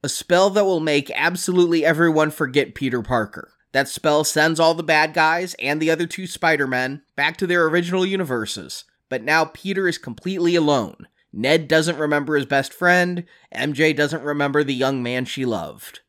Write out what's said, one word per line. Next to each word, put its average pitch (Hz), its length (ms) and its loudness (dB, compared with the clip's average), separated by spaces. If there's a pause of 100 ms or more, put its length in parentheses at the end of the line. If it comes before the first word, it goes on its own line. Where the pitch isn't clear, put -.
a 139 60 -6
spell 185 420 2
that 202 140 2
will 185 140 2
make 147 340 0
absolutely 170 720 2
everyone 156 460 4
forget 135 440 -2
Peter 123 260 -2
Parker. 110 500 -4 (200)
That 135 160 0
spell 151 360 2
sends 156 360 2
all 165 140 6
the 165 100 -4
bad 156 300 2
guys 170 460 0
and 147 220 -2
the 160 100 2
other 165 160 0
two 185 180 -10
Spider-Men 139 800 -2 (120)
back 151 220 -2
to 190 100 -2
their 170 180 2
original 175 400 0
universes. 127 800 -6 (240)
But - 140 -6
now 156 220 2
Peter 190 420 -4
is 165 100 -2
completely 175 580 -2
alone. 143 520 0 (240)
Ned 143 360 0
doesn't 160 320 2
remember 151 360 0
his 139 120 0
best 139 260 -2
friend. 180 520 2 (260)
M 143 220 -6
J 151 200 2
doesn't 147 300 -2
remember 147 400 0
the 139 100 -2
young 131 300 -2
man 123 220 -4
she 131 200 -6
loved. 82 640 -8